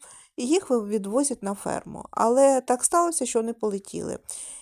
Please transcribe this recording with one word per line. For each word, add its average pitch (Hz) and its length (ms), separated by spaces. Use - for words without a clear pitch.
і 247 100
їх 349 240
ви-, 240 140
відвозять 214 580
на 196 120
ферму. - 560
Але 262 500
так 254 240
сталося, 339 420
що 240 120
вони 226 140
полетіли. 196 640